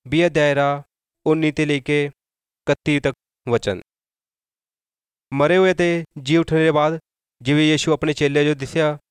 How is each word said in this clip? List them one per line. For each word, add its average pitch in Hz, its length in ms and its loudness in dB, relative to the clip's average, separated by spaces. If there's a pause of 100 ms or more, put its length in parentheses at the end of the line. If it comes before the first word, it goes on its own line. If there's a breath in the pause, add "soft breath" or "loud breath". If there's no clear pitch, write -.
ਵੀਹ 156 180 2
ਅਧਿਆਇ 147 300 2
ਦਾ 143 280 -2 (420)
ਉੱਨੀ 160 260 0
ਤੇ 151 140 -2
ਲੈ 147 140 0
ਕੇ 147 260 -2
ਇਕੱਤੀ - 960 -4
ਤੱਕ 135 160 -2 (340)
ਵਚਨ। 101 320 -2 (1500)
ਮਰੇ 147 240 2
ਹੋਏ 185 160 4
ਤੇ 170 300 -2 (180)
ਜੀ 143 160 0
ਉੱਠਣ 160 180 0
ਦੇ 160 160 2
ਬਾਅਦ 151 280 0 (420)
ਜਿਵੇਂ 151 300 2
ਯੀਸ਼ੂ 156 220 0
ਆਪਣੇ 151 200 -2
ਚੇਲੇ 147 320 0
ਜੋ 151 80 0
ਦਿਸਿਆ, 147 440 -4 (140)